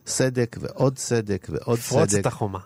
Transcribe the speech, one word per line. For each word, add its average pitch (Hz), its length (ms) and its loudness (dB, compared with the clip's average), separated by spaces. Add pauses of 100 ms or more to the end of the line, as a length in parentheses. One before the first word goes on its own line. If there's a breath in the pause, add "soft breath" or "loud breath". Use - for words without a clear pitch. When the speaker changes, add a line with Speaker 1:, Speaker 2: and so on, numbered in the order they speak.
Speaker 1:
סדק 127 540 0
ועוד 131 380 0
סדק 104 520 -2
ועוד - 280 0
Speaker 2:
לפרוץ 123 320 2
Speaker 1:
סדק. 101 100 4
Speaker 2:
את 190 60 -2
החומה. 101 400 -2